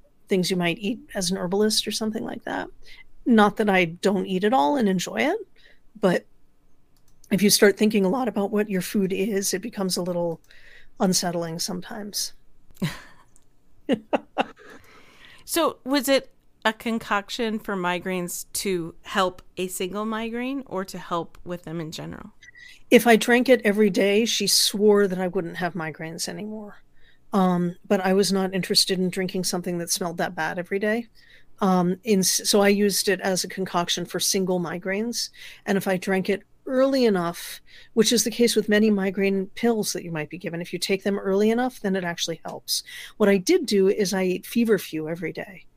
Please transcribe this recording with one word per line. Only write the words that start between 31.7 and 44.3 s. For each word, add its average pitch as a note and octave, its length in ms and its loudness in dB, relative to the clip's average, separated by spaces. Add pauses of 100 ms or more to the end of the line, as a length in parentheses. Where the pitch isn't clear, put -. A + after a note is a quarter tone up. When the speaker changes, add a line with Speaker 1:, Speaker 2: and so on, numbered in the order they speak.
Speaker 1:
in, G3 180 4
so - 380 2
I G3+ 80 6
used G3+ 400 2
it F#3+ 120 0
as F#3+ 240 -2
a F#3 40 -10
concoction F3 560 -2
for F3+ 160 -6
single F#3 400 0
migraines. F#3+ 720 -4 (360)
And G3+ 120 2
if G3 100 -4
I F#3+ 80 2
drank F#3+ 320 -2
it G3 140 -2 (240)
early C4 400 4
enough, F3+ 540 -2 (340)
which A3 180 4
is G#3+ 120 4
the A#3 60 -2
case A#3 240 4
with G#3+ 140 0
many G#3+ 220 6
migraine G3 640 0
pills A3+ 400 0
that F3+ 100 -10
you E3+ 80 -8
might D3+ 180 -6
be E3 80 -12
given, E3+ 220 -8
if F3 120 -10
you F3 60 -4
take G3 240 -2
them G3 160 0
early G3+ 320 2
enough, B3 300 -2
then F#3+ 160 0
it F3+ 80 -4
actually E3+ 400 -6
helps. - 380 -6 (340)
What G#3 120 4
I G3 100 6
did D#4+ 280 2
do F#3+ 220 4
is G3+ 240 0
I F#3+ 100 0
ate F#3 220 -2